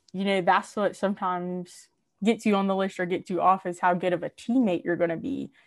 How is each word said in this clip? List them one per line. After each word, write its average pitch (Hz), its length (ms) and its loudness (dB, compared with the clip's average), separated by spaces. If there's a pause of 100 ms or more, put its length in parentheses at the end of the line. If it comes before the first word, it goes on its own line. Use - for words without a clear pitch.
(140)
you 185 120 -4
know, 196 160 2
that's 185 340 2
what 196 200 0
sometimes 180 920 -4 (340)
gets 226 220 0
you 208 100 4
on 196 120 2
the 196 80 0
list 190 240 -2
or 180 60 -2
gets 175 240 -4
you 175 120 -2
off, 185 240 4
is 175 140 -6
how 180 140 4
good 180 200 0
of 175 100 -2
a - 60 -6
teammate 233 540 0
you're 170 120 0
gonna 165 220 0
be - 340 -6 (160)